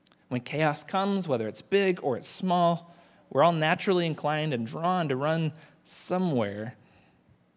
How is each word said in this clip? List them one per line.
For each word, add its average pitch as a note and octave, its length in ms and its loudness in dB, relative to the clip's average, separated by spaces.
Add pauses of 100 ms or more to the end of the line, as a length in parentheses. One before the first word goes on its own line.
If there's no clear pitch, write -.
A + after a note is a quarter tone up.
(280)
When B2 120 -4
chaos D3 440 -2
comes, G3 420 -2
whether A2+ 220 -2
it's - 140 -6
big F#3+ 420 2
or B2+ 120 0
it's - 120 -4
small, F3 680 2 (360)
we're C#3 120 4
all E3+ 100 8
naturally E3+ 540 2
inclined D3+ 480 -2
and A#2 100 -2
drawn E3 440 -2
to C3+ 80 0
run D#3 360 0 (320)
somewhere B2 920 -2 (800)